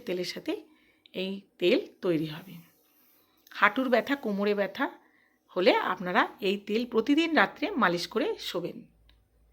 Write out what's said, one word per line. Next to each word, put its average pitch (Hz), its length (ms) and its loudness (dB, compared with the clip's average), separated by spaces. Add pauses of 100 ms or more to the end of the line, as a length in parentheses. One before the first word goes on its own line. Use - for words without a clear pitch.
তেলের 180 180 -4
সাথে - 380 -6 (500)
এই 190 280 -6 (180)
তেল 185 280 4 (160)
তৈরি 160 240 0
হবে। 156 280 -12 (960)
হাঁটুর 208 380 2
ব্যথা, 240 280 2
কোমরে 208 380 -2
ব্যথা 202 440 -4 (580)
হলে 190 200 6
আপনারা 196 520 0 (120)
এই 202 160 0
তেল 208 300 -2
প্রতিদিন 285 480 2
রাত্রে 277 360 2
মালিশ 180 360 0
করে 349 320 -2
শোবেন। - 440 -8 (720)